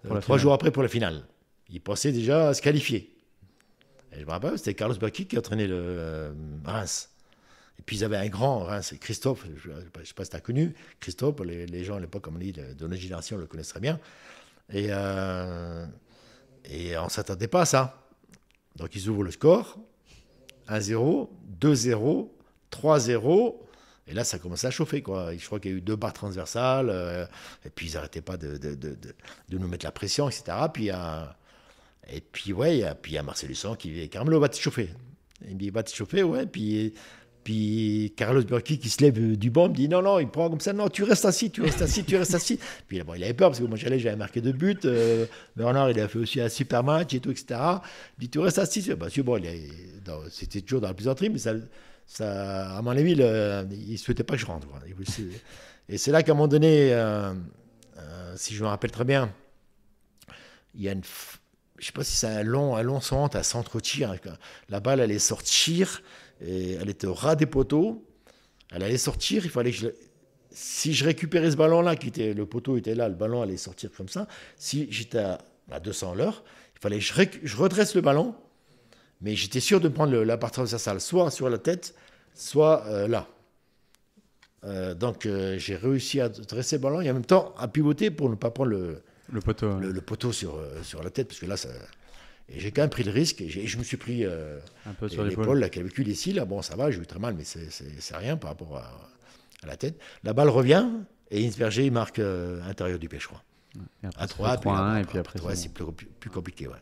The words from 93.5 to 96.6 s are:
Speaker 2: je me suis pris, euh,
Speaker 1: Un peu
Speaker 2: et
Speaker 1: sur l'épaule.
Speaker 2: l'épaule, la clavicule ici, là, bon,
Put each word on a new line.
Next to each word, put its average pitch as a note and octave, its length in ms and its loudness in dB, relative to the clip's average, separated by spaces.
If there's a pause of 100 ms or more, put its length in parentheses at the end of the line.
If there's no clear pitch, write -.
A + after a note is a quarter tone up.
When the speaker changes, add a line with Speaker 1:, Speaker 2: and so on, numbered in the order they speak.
Speaker 2:
je G2 100 -6
me A#2+ 60 -4
suis - 140 -6
pris, A#2 260 -4
euh, D#2 340 -4 (280)
Speaker 1:
Un G#2 80 -10
peu G#2+ 140 -6
Speaker 2:
et - 20 -4
Speaker 1:
sur F#2 160 -2
l'épaule. G2+ 180 0
Speaker 2:
l'épaule, C3+ 160 4
la F#2+ 100 2
clavicule F#2+ 380 -4
ici, G#2 240 -2
là, F3+ 140 0
bon, F#2+ 160 -6